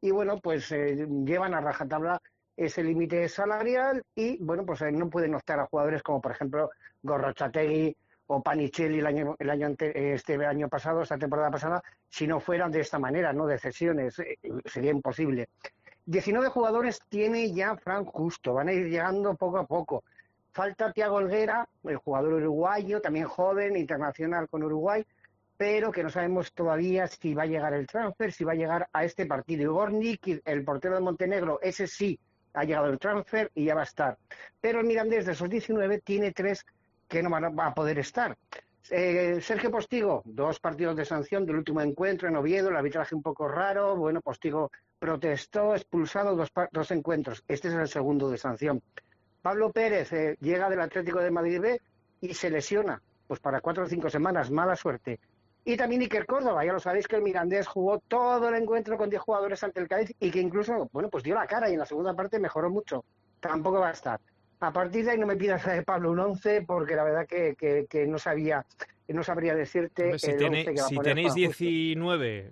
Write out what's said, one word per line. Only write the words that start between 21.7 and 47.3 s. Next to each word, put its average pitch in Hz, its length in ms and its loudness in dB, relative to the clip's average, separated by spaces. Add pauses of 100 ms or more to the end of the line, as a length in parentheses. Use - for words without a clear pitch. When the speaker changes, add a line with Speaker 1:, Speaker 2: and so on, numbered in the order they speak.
Speaker 1:
el 147 140 -2
jugador 147 360 0
uruguayo, 185 680 2
también 156 240 0
joven, 196 500 0
internacional 160 720 -2
con 156 160 -4
Uruguay, 170 420 0 (520)
pero 208 340 2
que 175 100 -2
no 160 80 -2
sabemos 175 440 -2
todavía 175 540 2
si 160 260 -4
va 151 100 0
a 160 40 0
llegar 151 260 0
el 143 120 -2
transfer, 208 460 -2
si - 120 -6
va 160 100 2
a - 20 0
llegar 165 380 0
a 156 100 2
este 170 220 -2
partido. 143 380 -2
Igor 180 280 2
Nikic, 214 540 -2
el 143 180 0
portero 151 320 -2
de 185 60 0
Montenegro, 180 600 0
ese 185 240 -2
sí 196 320 -2 (360)
ha 147 100 0
llegado 151 240 2
el 135 100 0
transfer 208 560 -2
y 151 120 0
ya 156 100 2
va 160 60 0
a - 20 -4
estar. 139 340 -2 (420)
Pero 233 200 2
el 226 80 2
Mirandés, 220 380 2
de 180 80 0
esos 175 160 -2
diecinueve, 208 500 0
tiene 202 320 0
tres 190 340 -2 (420)
que 165 140 0
no 180 80 0
van 160 160 2
a, 170 40 0
va 156 180 0
a 147 60 -2
poder 151 260 0
estar. 170 360 -2 (540)
Eh, 175 520 2
Sergio 220 280 -2
Postigo, 208 560 0
dos 139 340 -2
partidos 165 360 -2
de 151 100 -2
sanción 165 400 -2
del 160 120 0
último 156 240 -2
encuentro 175 460 0
en 165 80 0
Oviedo, 180 340 2
el 175 60 2
arbitraje 147 380 -2
un 156 80 -2
poco 151 260 -4
raro, 196 480 0
bueno, 160 260 0
Postigo 147 500 -2 (260)
protestó, 165 800 0
expulsado 185 600 0
dos 160 140 0
pa-, 180 220 -2
dos 156 200 -2
encuentros. 151 560 -2